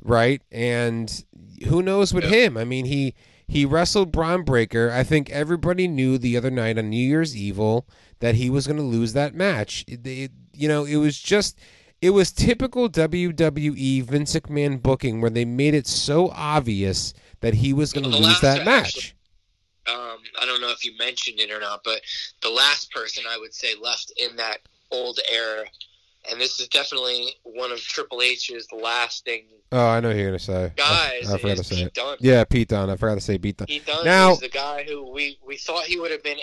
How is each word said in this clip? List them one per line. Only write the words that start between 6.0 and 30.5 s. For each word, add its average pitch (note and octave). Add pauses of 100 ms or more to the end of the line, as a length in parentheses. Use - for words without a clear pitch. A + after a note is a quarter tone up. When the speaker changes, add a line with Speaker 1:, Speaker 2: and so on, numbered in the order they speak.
Speaker 1:
the A#2+
other B2
night A2+
on A2
New A2 (100)
Year's D3+
Evil G#2 (320)
that A2+
he B2
was C3+
gonna D3+
lose A#2
that C#3+
match. D#3+
It, A#2+
it, C3 (220)
you C#3+
know, D3
it D3
was D3+
just, - (440)
it F3+
was G3
typical B3
W E3
W D3+
E C3+
Vince C#3+
McMahon D3
booking B2
where A#2
they A#2
made C3
it C#3+
so E3
obvious A#2 (260)
that A2+
he B2+
was C#3+
gonna C3+
Speaker 2:
Well, A2+
the -
Speaker 1:
lose -
Speaker 2:
last -
Speaker 1:
that C#3
Speaker 2:
time, -
Speaker 1:
match. A#3+
Speaker 2:
actually, - (840)
um, A#2+ (240)
I B2
don't B2+
know A#2+
if A#2
you A2
mentioned A#2
it G#2
or G#2+
not, G#2
but A2 (400)
the A#2
last C#3
person A#2+
I A#2
would A2
say B2+ (120)
left A#2+
in A#2+
that A2+ (340)
old B2 (120)
era, A2 (640)
and A#2
this B2+
is B2
definitely B2+
one B2
of A#2+
Triple B2
H's B2
lasting A#2 (240)
Speaker 1:
Oh, B2
I A2+
know A#2
who G#2
you're G2
gonna F#2
say. F#2